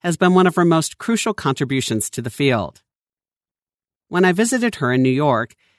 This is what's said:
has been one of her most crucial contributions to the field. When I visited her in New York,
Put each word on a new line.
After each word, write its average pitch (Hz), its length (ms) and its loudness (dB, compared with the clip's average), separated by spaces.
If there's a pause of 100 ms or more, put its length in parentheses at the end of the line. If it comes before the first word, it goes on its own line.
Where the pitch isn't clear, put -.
has 175 180 -4
been 180 160 4
one 185 120 6
of 175 100 0
her 180 80 2
most 165 340 0
crucial 226 340 -2
contributions 131 760 -4
to - 100 -12
the 120 80 -6
field. 117 540 -2 (1300)
When 180 180 2
I 180 60 4
visited 226 420 0
her 123 180 -2
in 127 100 2
New 131 60 2
York, 127 460 0 (240)